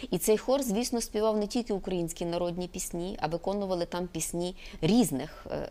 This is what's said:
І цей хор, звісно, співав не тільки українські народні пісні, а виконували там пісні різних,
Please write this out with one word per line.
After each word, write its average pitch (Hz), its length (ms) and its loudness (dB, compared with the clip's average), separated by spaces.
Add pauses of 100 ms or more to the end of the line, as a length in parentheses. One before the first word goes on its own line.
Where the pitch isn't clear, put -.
(100)
І 180 80 2
цей 214 200 4
хор, 269 240 2
звісно, 233 380 0
співав 214 360 2
не 208 100 2
тільки 233 260 -2
українські 180 520 -2
народні 175 440 -2
пісні, 180 520 -6
а 156 60 0
виконували 185 600 0
там 180 200 -2
пісні 175 500 -4 (240)
різних, 165 680 2 (240)